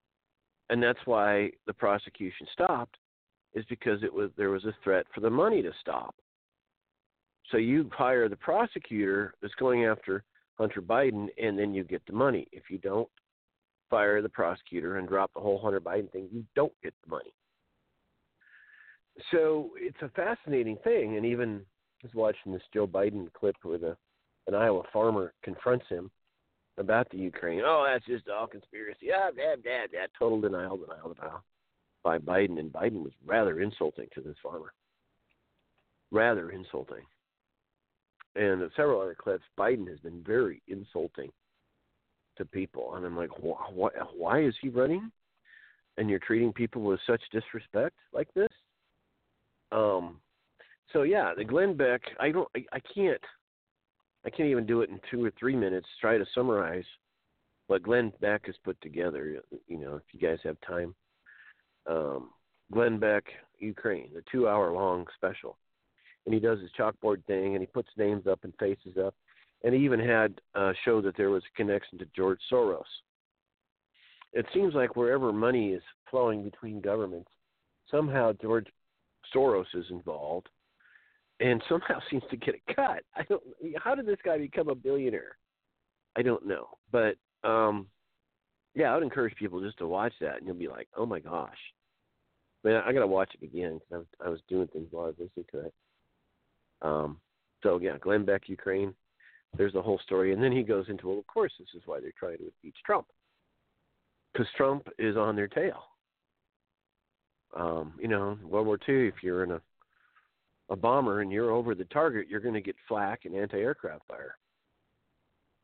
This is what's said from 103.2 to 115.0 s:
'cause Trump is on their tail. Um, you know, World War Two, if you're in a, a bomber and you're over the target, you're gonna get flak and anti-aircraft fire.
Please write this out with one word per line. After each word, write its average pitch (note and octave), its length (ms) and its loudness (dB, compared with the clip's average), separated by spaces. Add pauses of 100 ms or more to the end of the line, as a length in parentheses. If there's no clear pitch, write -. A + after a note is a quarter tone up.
'cause A#2 120 0 (100)
Trump C#3 320 0 (100)
is G#2+ 180 0
on G#2+ 200 2
their G2+ 120 -2
tail. - 360 -4 (1700)
Um, E2 460 -4
you A2+ 80 -4
know, G2+ 360 0
World G2+ 220 0
War G#2 120 2
Two, C3 360 2
if - 80 -16
you're F2+ 200 0
in F2+ 80 -2
a, E2+ 100 -4 (1080)
a G2 80 -2
bomber A2+ 440 4
and F#2+ 120 -2
you're A2+ 180 2
over A#2 240 0
the F#2 120 -6
target, B2 420 0
you're G2+ 120 -4
gonna A2 200 -2
get F#2+ 160 -8 (100)
flak G#2 380 -4
and F2 100 -10
anti-aircraft G2+ 720 -4
fire. - 300 -16 (1300)